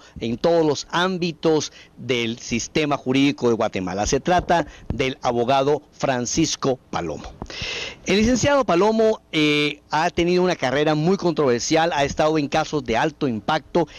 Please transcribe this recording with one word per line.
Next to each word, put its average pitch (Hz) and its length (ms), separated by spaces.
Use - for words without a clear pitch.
en 117 160
todos 165 300
los 143 240
ámbitos 165 840
del 120 420
sistema 143 600
jurídico 139 500
de 117 60
Guatemala. 98 500
Se 139 160
trata 170 460
del 131 300
abogado 135 580
Francisco 131 840
Palomo. 80 420
El 185 120
licenciado 254 460
Palomo, 220 560
eh, 147 480
ha 160 200
tenido 180 340
una 180 100
carrera 147 400
muy 165 220
controversial, 156 760
ha 143 120
estado 156 340
en 143 80
casos 151 380
de 113 120
alto 147 300
impacto 147 600